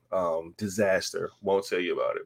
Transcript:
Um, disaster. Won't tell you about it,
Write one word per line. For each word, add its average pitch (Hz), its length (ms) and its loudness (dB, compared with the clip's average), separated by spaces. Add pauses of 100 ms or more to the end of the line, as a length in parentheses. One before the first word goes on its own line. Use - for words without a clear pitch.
(100)
Um, 85 460 0
disaster. 95 760 0 (120)
Won't 98 240 2
tell 76 140 0
you 85 120 0
about 64 240 0
it, - 100 -8